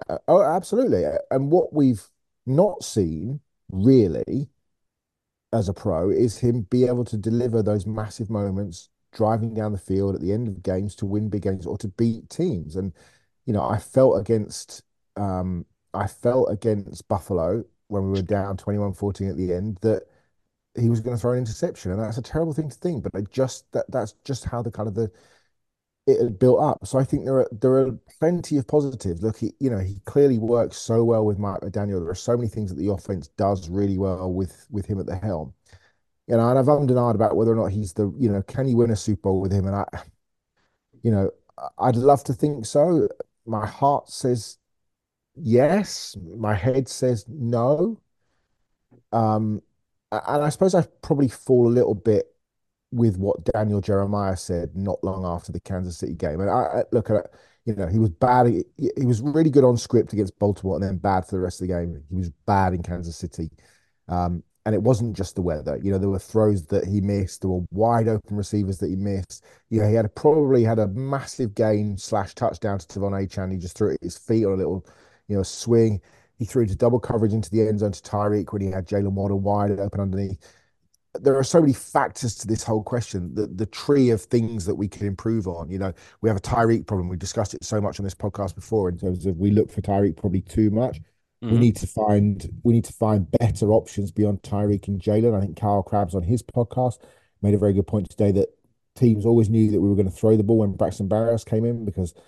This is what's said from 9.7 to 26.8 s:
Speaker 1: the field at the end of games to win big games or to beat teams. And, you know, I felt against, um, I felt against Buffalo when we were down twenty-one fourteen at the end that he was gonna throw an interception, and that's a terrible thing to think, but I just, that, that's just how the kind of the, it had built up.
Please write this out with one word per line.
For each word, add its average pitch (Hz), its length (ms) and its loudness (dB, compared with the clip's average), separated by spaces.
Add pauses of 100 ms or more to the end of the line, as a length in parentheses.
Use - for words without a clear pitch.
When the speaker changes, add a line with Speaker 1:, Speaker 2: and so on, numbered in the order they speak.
Speaker 1:
the 98 60 -4
field 98 360 -2
at - 80 -6
the 92 100 -2
end 117 160 -2
of 95 140 -10
games 95 340 -4
to - 100 -6
win 107 220 -2
big 98 140 -4
games 95 240 -4
or 101 120 -6
to 107 100 -8
beat 117 420 -2
teams. 90 460 -4
And, 95 160 -4 (540)
you 107 60 0
know, 95 100 0
I 104 160 -2
felt 127 420 4
against, - 600 -4 (340)
um, 92 480 -4 (300)
I 98 140 -2
felt 123 420 0
against 104 580 -4
Buffalo 92 560 -2 (220)
when 101 160 -2
we 95 80 -2
were 98 120 0
down 98 340 -2
twenty-one 101 360 -4
fourteen 98 360 -4
at 76 80 -6
the 90 180 -2
end 95 280 -4
that 110 200 0 (720)
he 117 160 2
was 117 80 2
gonna 120 180 -6
throw 120 160 0
an 123 60 0
interception, 113 540 -6
and 107 100 -4
that's 110 160 -6
a 123 40 -6
terrible 160 300 -4
thing 151 160 -4
to - 80 -14
think, 139 280 -4
but - 100 -8
I 95 60 -4 (100)
just, - 400 -4
that, - 180 -4
that's 107 260 -6 (100)
just 131 200 -8
how 117 160 -6
the 110 120 -6
kind 107 160 -6
of 98 80 -8
the, 113 120 -2 (1000)
it 135 120 6
had 110 200 0
built 127 200 8
up. - 240 0